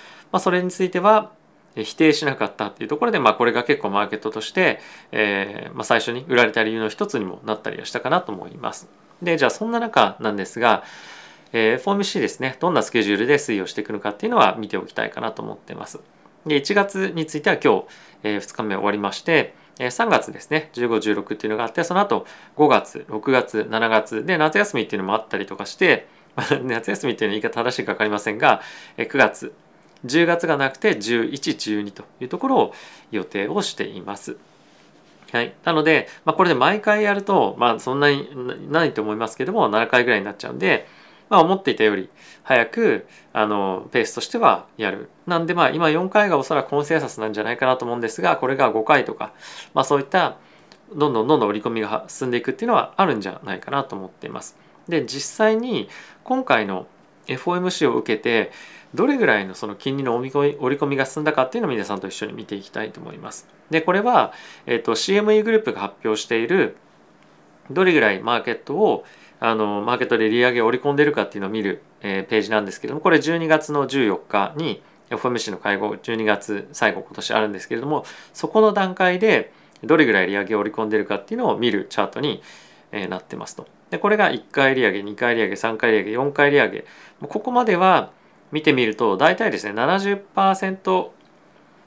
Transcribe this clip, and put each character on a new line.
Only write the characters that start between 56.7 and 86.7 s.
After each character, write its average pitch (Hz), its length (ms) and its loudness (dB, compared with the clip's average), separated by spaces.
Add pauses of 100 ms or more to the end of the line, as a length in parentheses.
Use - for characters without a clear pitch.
エ 131 80 -4
フ 175 160 -4
オ 180 40 0
ー - 20 0
エ - 20 -2
ム 180 120 -2
シ 160 140 0
ー 123 60 4
を 120 40 0
受 - 220 -2
け - 40 -16
て、 113 300 0 (420)
ど 196 140 2
れ 285 100 2
ぐ 220 80 2
ら 110 140 4
い 95 80 -4
の 92 80 -14
そ 110 120 -8
の 101 80 -10
金 135 220 -4
利 139 60 -2
の 120 120 0
織 131 140 -4
り 131 40 -8
込 143 200 2
み、 143 60 -14
織 131 160 0
り 143 60 -6
込 151 60 0
み 139 80 -2
が 135 100 0
進 151 180 -6
ん - 20 -4
だ 156 80 -4
か 135 100 2
っ 131 60 -4
て 226 80 -6
い - 20 -2
う 233 40 -2
の 180 40 0
を 139 40 -2
皆 107 120 -2
さ 104 120 -6
ん 92 40 -6
と 95 80 -8
一 95 60 -12
緒 - 140 -8
に 120 60 -14
見 117 120 -14
て 104 100 -10
い 98 60 -8
き - 80 -20
た 110 140 -8
い 101 80 -10
と - 100 -18
思 - 120 -14
い 107 40 -16
ま - 140 -16
す。 - 160 -16 (220)
で、 160 120 2
こ 180 100 0
れ 190 80 2
は、 208 320 2 (340)
え 120 120 2
っ 113 40 -6
と、 117 140 0
シ - 180 -2
ー 202 40 4
エ 208 40 4
ム 214 120 4
イ 214 60 6
ー 214 40 2
グ 226 80 0
ル 220 100 4
ー 220 40 -6
プ - 80 0
が 95 80 -8
発 101 140 -6 (100)
表 110 140 0
し - 60 -8
て 113 140 0
い 117 80 0
る、 175 300 2 (920)
ど 170 120 2
れ 185 100 4
ぐ 147 60 4
ら 107 140 4
い 92 80 -6
マ 117 140 0
ー 113 80 -2
ケ 120 80 -4
ッ - 80 -6
ト 139 160 -8
を、 175 280 2 (360)
あ 113 140 2
の、 104 280 0
マ 120 140 0
ー - 40 2
ケ 127 60 -2
ッ - 20 0
ト 120 100 2
で 110 120 2
利 120 120 2
上 123 120 6
げ 120 80 2
を 113 60 4
織 123 100 2
り - 60 -10
込 143 100 0
ん - 20 -4
で 147 80 4
る 143 80 2
か 107 120 0
っ - 60 -6
て - 60 -16
い 101 40 -10
う - 20 -8
の 95 60 -4
を - 20 -8
見 110 120 -4
る、 98 200 -4 (200)
え 98 200 -4
ー、 95 40 -8
ペ 110 140 0
ー - 20 4
ジ 98 100 -4
な 107 100 4
ん 101 40 -2
で 95 60 -8
す - 80 -12
け - 80 -8
ど 131 60 -8
も、 156 80 -6
こ 190 80 4
れ 156 100 6
十 160 180 0
二 165 100 -4
月 156 240 2
の 143 160 0
十 131 180 2
四 95 120 2
日 104 380 -2
に、 147 260 -6 (300)
エ 117 40 -4
フ - 0 -
オ 110 100 -6
ー - 20 0
エ - 40 0
ム 117 80 -2
シ 107 100 -6
ー - 20 -6
の 90 80 -10
会 101 180 0
合、 104 240 -4
十 117 140 -6
二 110 100 -2
月 101 460 -2
最 107 220 2
後、 - 80 -10
今 - 140 -18
年 107 180 -6
あ 110 80 2
る 107 80 2
ん - 20 -6
で 95 80 -10
す - 80 -14
け 120 80 -6
れ 117 60 -4
ど 139 60 -6
も、 147 180 -2 (280)
そ - 140 -6
こ 220 140 4
の 214 100 6
段 190 240 0
階 180 240 2
で 185 320 2 (320)
ど 151 140 4
れ 151 80 6
ぐ 110 80 4
ら 95 100 4
い 90 40 0
利 101 100 -2
上 101 80 -2
げ 107 100 -2
を 104 40 2
織 107 120 -2
り - 40 -12
込 110 100 -4
ん 107 40 -4
で 107 80 2
る 101 80 -2
か 101 100 -4
っ - 100 -8
て - 80 -10
い 226 40 -4
う 262 40 -6
の 196 80 0
を 107 80 0
見 117 120 0
る 101 200 -2
チ - 80 -12
ャ 101 80 0
ー - 40 -4
ト - 120 -10
に、 139 200 -4 (500)
え 98 140 -8
ー、 - 40 -6
な 92 100 -6
っ - 40 -14
て - 120 -16
ま - 100 -12
す - 100 -14
と。 - 120 -16 (220)
で、 180 100 -4
こ 202 100 2
れ 214 80 4
が 196 140 4
一 123 200 -6
回 135 240 4
利 127 80 2
上 101 100 4
げ、 101 100 -6
二 104 120 -10
回 117 200 0
利 113 60 2
上 98 80 2
げ、 101 60 -6
三 113 220 -2
回 117 140 2
利 107 60 6
上 95 80 0
げ、 104 60 -6
四 135 200 -2
回 143 200 2
利 147 60 6
上 113 120 4
げ。 - 160 -10 (340)